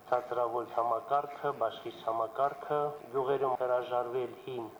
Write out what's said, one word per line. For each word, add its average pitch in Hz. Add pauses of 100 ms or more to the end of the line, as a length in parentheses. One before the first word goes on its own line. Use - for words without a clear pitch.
ցածրավոլտ 120
համակարգը, 135
բաշխիչ 113
համակարգը, 135 (280)
գյուղերում 131
հրաժարվել 123
հին, 120 (100)